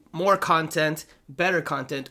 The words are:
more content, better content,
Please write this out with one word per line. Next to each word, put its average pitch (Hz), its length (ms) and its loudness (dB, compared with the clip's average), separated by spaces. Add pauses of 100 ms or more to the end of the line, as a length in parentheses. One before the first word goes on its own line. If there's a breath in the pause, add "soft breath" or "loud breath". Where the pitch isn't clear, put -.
(120)
more 190 240 2
content, 156 720 0 (240 soft breath)
better 165 320 0
content, 135 500 -6